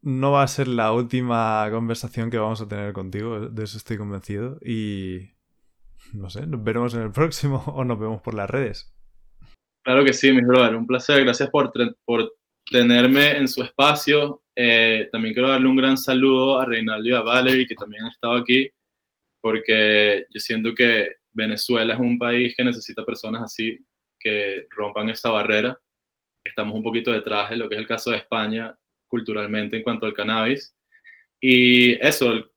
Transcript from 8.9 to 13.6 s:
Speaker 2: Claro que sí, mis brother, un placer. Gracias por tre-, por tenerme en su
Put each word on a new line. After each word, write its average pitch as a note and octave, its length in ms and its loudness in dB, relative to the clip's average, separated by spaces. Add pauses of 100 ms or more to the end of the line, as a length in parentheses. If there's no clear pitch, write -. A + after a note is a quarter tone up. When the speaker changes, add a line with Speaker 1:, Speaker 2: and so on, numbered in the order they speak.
Speaker 2:
Claro C3 220 6
que C3+ 80 6
sí, C3+ 200 6
mis B2 140 6
brother, B2 300 6
un A#2 100 -4
placer. B2+ 380 4
Gracias B2+ 260 2
por C#3+ 220 2
tre-, A#2 320 -2
por A#2 280 0 (380)
tenerme B2+ 680 6
en C3+ 120 0
su C3+ 160 -6